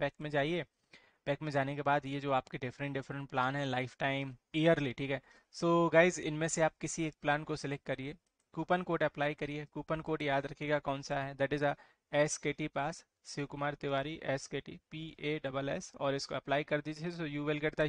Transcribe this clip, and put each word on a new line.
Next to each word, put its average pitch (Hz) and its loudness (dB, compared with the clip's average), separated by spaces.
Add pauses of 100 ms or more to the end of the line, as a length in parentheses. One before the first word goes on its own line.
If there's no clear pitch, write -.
बैक 143 0
में 151 -6
जाइए, 151 2 (640)
बैक 143 0
में 156 -4
जाने 139 2
के 143 -2
बाद 143 4
ये 139 -4
जो 139 0
आपके 131 0
डिफरेंट, 139 -4
डिफरेंट 139 -6
प्लान 131 2
हैं, 143 -2
लाइफ 127 -2
टाइम, 135 -2 (180)
ईयरली, 156 4
ठीक 135 -4
है। 135 -2 (320)
So 170 4
गाइस, 170 8
इनमें 156 -2
से 165 0
आप 156 4
किसी 160 -4
एक 156 -4
प्लान 151 2
को 156 -4
सिलेक्ट 143 -6
करिए। 135 -6 (420)
कूपन 180 2
कोड 165 0
अप्लाई 147 0
करिए। 147 -6
कूपन 156 -4
कोड 156 -2
याद 139 0
रखिएगा 147 0
कौन 139 -4
सा 143 -2
है, 139 -8
that 135 0
is 147 2
a 143 2 (380)
एस 147 4
के 147 -2
टी 151 -6
पास, 151 -4 (220)
शिव 143 -6
कुमार 143 -4
तिवारी, 143 -2
एस 135 -2
के 139 -6
टी, 170 -12 (100)
पी 156 -10
ए 151 -2
डबल 135 -2
एस, 165 -6
और 139 2
इसको 139 -4
अप्लाई 143 0
कर 151 0
दीजिए। 151 -6
So 170 -4
you 147 -4
will 151 0
get 156 0
the 151 4